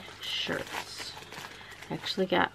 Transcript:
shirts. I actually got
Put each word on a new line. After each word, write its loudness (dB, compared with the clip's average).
shirts. -2
I 0
actually 4
got 6